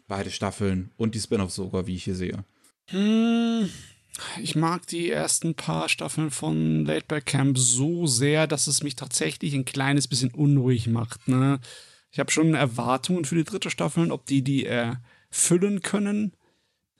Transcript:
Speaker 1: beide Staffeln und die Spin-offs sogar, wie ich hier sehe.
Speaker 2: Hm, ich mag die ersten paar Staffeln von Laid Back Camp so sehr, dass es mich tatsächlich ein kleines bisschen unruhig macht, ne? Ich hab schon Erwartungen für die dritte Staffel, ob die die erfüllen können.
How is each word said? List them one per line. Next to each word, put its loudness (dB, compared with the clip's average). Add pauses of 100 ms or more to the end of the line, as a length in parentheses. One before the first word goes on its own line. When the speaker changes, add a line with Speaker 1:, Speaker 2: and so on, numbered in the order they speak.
Speaker 1:
beide -6
Staffeln -2
und 0
die -4
Spin-offs -2
sogar, -4
wie -4
ich -8
hier -4
sehe. -6 (460)
Speaker 2:
Hm, 2 (720)
ich -4
mag 0
die -4
ersten 0
paar -4
Staffeln -2
von 0
Laid -2
Back -2
Camp 2
so 2
sehr, 2
dass -2
es 0
mich -4
tatsächlich -4
ein 0
kleines 0
bisschen 0
unruhig 4
macht, -4
ne? 4 (520)
Ich -8
hab 0
schon 4
Erwartungen 0
für -2
die 4
dritte -4
Staffel, 0
ob -6
die 2
die 0
erfüllen 0
können. -2 (680)